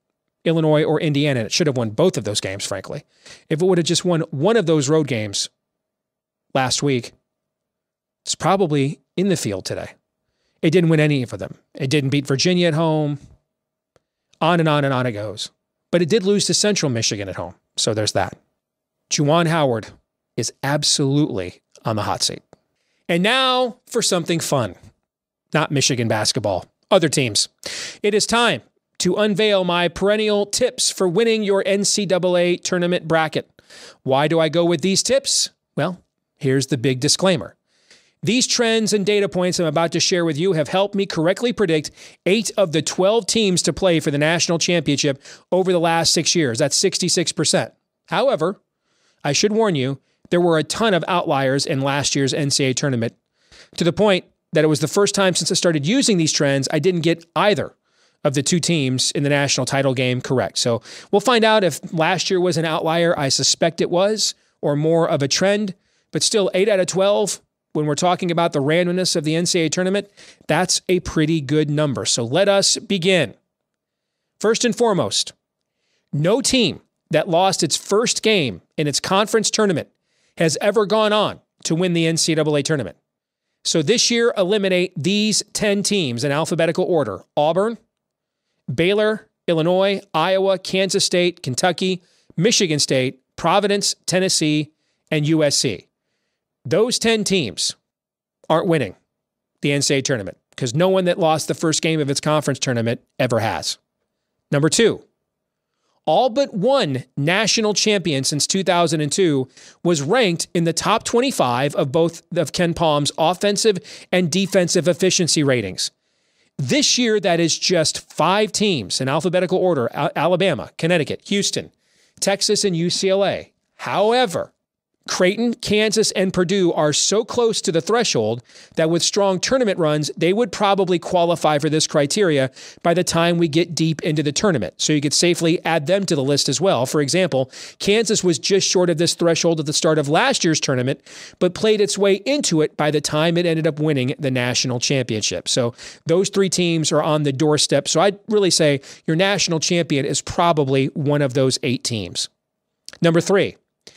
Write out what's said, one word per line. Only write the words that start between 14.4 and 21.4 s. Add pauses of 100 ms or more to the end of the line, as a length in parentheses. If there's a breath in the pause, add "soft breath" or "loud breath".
On
and
on
and
on
it
goes. (400)
But
it
did
lose
to
Central
Michigan
at
home. (220)
So
there's
that. (720)
Juwan
Howard (480)
is (100)
absolutely (240)